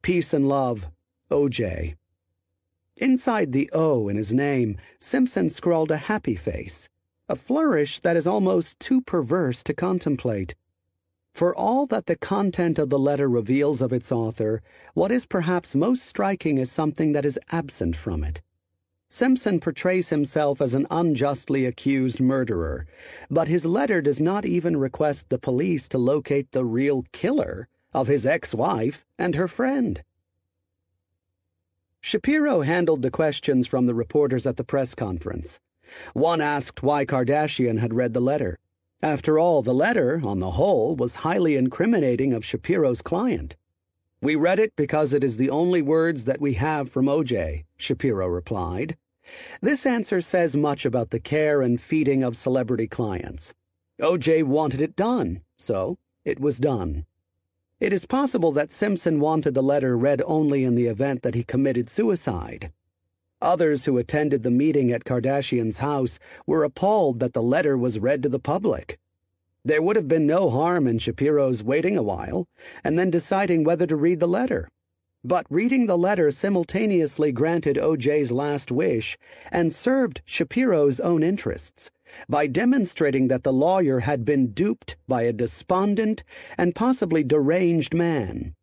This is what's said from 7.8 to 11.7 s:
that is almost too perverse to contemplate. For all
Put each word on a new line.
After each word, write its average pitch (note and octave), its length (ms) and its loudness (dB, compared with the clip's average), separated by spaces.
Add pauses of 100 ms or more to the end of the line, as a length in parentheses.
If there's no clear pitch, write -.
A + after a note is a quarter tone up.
that E3+ 160 2
is D#3+ 120 2
almost F#3 520 0
too C4 220 0
perverse D3 640 -2
to D3 100 -4
contemplate. C3+ 840 -2 (760)
For F3 220 0
all B3+ 320 0